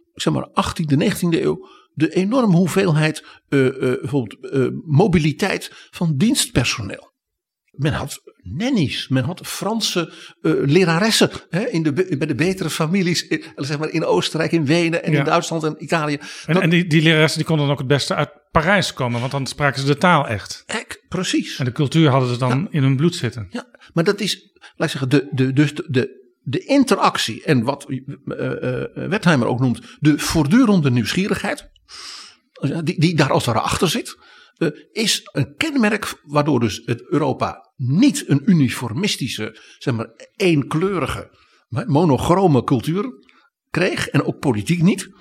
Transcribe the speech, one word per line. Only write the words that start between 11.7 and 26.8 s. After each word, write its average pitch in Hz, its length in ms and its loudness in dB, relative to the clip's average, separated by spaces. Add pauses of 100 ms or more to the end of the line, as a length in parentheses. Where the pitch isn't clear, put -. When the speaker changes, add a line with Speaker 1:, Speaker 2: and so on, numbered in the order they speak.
Speaker 1:
de 151 100 0
be-, 175 260 -2
bij 156 80 -2
de 151 80 -2
betere 175 360 -2
families, 170 560 -2
eh, 156 180 -4 (120)
zeg 143 220 -6
maar, 156 100 -6
in 156 160 -2
Oostenrijk, 165 480 0
in 165 140 2
Wenen 170 380 0
en 156 80 0
Speaker 2:
Ja. 147 60 2
Speaker 1:
in 139 60 0
Duitsland 165 400 0
en 156 200 -4
Italië. 151 300 -2 (320)
Speaker 2:
En, 156 80 2
Speaker 1:
Dat 190 80 4
Speaker 2:
en 165 80 4
die, 175 160 4
die 160 160 4
leraressen 156 360 4
die 156 80 -2
konden 151 200 0
dan 143 80 2
ook 135 60 -6
het 131 100 -6
beste 143 240 0
uit 151 160 -2 (200)
Parijs 170 420 2
komen, 120 280 -2
want 123 120 -4
dan 135 140 -4
spraken 139 340 -2
ze 135 60 -2
de 143 100 4
taal 170 320 4
echt. - 380 -8
Speaker 1:
Kijk, - 420 -10
precies. - 500 -4
Speaker 2:
En 143 60 -2
de 120 80 -2
cultuur 156 380 4
hadden 127 220 2
ze 117 60 -4
dan 127 220 0
Speaker 1:
Ja. 190 100 -4
Speaker 2:
in 147 120 0
hun 135 140 4
bloed 170 180 2
zitten. 110 360 -6
Speaker 1:
Ja, 262 160 -10 (260)
maar 165 120 0
dat 202 160 2
is, - 380 -6 (160)
laat 160 180 -2
ik 143 80 -8
zeggen, 131 80 -2
de, 135 220 4
de, 131 220 0
dus 143 220 2
de, - 140 -8
de, - 540 -4
de 135 220 -4
interactie 214 800 2